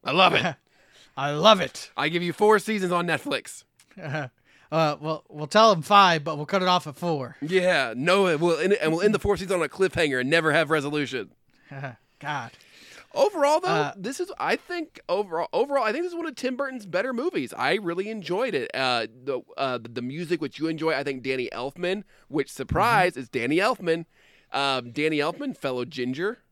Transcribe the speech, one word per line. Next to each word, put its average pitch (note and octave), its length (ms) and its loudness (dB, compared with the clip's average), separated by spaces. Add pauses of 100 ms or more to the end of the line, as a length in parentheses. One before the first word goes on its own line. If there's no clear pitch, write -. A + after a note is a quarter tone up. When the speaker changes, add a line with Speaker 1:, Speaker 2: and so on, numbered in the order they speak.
Speaker 1:
I C3 80 -2
love F3+ 200 6
it. D#3 220 0 (300)
Speaker 2:
<laughs> - 320 -20
I C#3+ 140 -2
love F#3 280 6
it. - 380 -8
Speaker 1:
I D3 100 0
give E3+ 160 0
you F3 80 -2
four G#3 280 4
seasons F#3+ 340 -2
on F3 140 0
Netflix. - 560 -4 (340)
Speaker 2:
<laughs> D3+ 320 -8 (420)
Uh, D#3 300 2
well, D#3 280 -6
we'll D3+ 180 -10
tell A3 240 6
him E3+ 100 2
five, F3+ 420 6
but D3+ 140 -6
we'll D3+ 80 -6
cut F#3+ 160 0
it F#3 60 0
off F3+ 180 2
at D3 100 -12
four. D3+ 460 -4
Speaker 1:
Yeah, E3 560 2
no, F#3 300 4
it D#3 120 2
will, E3 200 2
and, F#3 140 4
and D#3+ 180 2
we'll E3 100 0
end G#3+ 140 4
the F#3+ 40 -2
fourth G3 200 0
season F#3 180 -2
on D#3+ 80 2
a - 20 -6
cliffhanger D#3 540 0
and B2+ 80 -2
never D#3+ 220 4
have D3 180 2
resolution. C#3+ 640 -2 (400)
Speaker 2:
<laughs> C3+ 480 -16
God. C#3+ 320 -8 (640)
Speaker 1:
Overall, D#4 460 2
though, F#4 60 -4
Speaker 2:
Uh, D3 300 0
Speaker 1:
this G#3 220 -8
is, F#4 200 -6
I F3 180 0
think, E4+ 520 -10
overall, F3 440 -2
overall, C4+ 320 2
I G#3+ 60 0
think D4 140 -4
this F4+ 60 -8
is F4 40 -12
one E4 120 -6
of D4 80 -10
Tim C4 200 -4
Burton's C4 300 -6
better G3 280 -2
movies. A#3 380 -2
I C#3+ 260 0
really F#3+ 340 -4
enjoyed G3+ 420 -4
it. C3 220 -4
Uh, B2 320 0 (160)
the, C3 180 -4 (160)
uh, C3 220 -2
the, A2+ 100 -12
the A#2 140 -8
music, D#3+ 360 -4
which C#3+ 200 -6
you D#3 80 -2
enjoy, D#3+ 260 -2
I C#3 100 -2
think C3+ 200 -6
Danny C3 280 -4
Elfman, F3 520 -4 (240)
which, C#3+ 240 -4
surprise, F3+ 600 2
Speaker 2:
Mm-hmm. D3 80 -10
Speaker 1:
is A#2+ 80 -12
Danny B2+ 280 0
Elfman. F3+ 480 0 (480)
Um, C3 380 -2
Danny D3+ 260 0
Elfman, F3 400 -4
fellow B2+ 260 -4
Ginger C3 680 -4